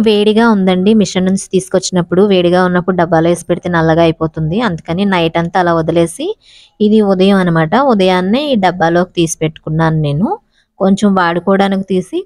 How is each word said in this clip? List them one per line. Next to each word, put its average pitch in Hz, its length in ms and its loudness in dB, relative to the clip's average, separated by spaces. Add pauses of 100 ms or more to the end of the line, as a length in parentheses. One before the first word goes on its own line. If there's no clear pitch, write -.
వేడిగా 214 480 2
ఉందండి, 185 380 2 (100)
మిషన్ 185 280 -2
నుంచి 190 240 -2
తీసుకొచ్చినప్పుడు 180 680 -2 (100)
వేడిగా 180 360 2
ఉన్నప్పుడు 180 340 -2
డబ్బాలో 165 280 0
వేసి 175 200 -4
పెడితే 180 260 -4
నల్లగా 165 300 2
అయిపోతుంది. 160 560 -4
అందుకని 180 520 -4
నైట్ 165 240 -2
అంతా 170 260 -2
అలా 175 160 0
వదిలేసి, 165 480 -2 (520)
ఇది 214 200 2 (120)
ఉదయం 196 320 2
అనమాట, 165 320 0 (180)
ఉదయాన్నే 185 480 0 (100)
ఈ 262 40 0 (100)
డబ్బాలోకి 175 540 0
తీసి 170 240 -2
పెట్టుకున్నాను 160 640 -2
నేను. 151 220 -2 (500)
కొంచెం 196 300 2 (100)
వాడుకోవడానికి 190 720 0
తీసి 185 340 -4